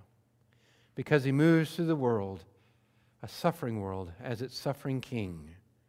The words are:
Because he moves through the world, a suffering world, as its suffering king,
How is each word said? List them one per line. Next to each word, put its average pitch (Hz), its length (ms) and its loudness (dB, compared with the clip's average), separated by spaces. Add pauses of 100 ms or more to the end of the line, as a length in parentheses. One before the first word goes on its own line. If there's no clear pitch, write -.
(960)
Because 139 300 4
he 135 80 2
moves 160 420 6
through 170 120 -2
the 160 100 2
world, 101 480 0 (800)
a 107 60 -12
suffering 127 520 -2
world, 95 320 -6 (100)
as 123 180 -6
its 131 160 -10
suffering 135 440 -4
king, 90 500 -8 (380)